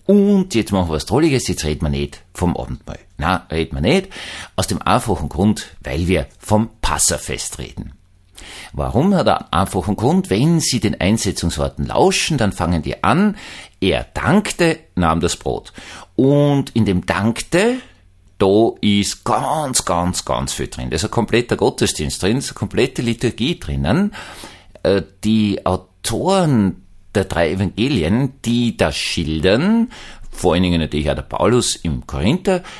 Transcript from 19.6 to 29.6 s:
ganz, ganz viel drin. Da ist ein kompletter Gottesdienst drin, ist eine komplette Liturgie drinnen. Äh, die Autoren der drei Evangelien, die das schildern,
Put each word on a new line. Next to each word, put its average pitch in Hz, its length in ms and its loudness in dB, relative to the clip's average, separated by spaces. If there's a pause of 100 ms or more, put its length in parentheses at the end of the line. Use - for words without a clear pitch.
ganz, 90 400 -2
ganz 65 280 -4
viel 65 160 -6
drin. 64 220 -8
Da 76 60 -2
ist - 80 0
ein - 60 -4
kompletter - 460 0
Gottesdienst - 640 -2
drin, 107 160 2
ist 135 120 -6
eine - 40 -18
komplette 113 480 -2
Liturgie 117 560 -2
drinnen. 90 560 -2 (680)
Äh, 95 200 2 (220)
die 107 420 2
Autoren 120 1160 0 (320)
der 98 100 2
drei 82 260 0
Evangelien, 104 840 0 (100)
die 120 320 0
das 82 200 0
schildern, 101 920 2 (400)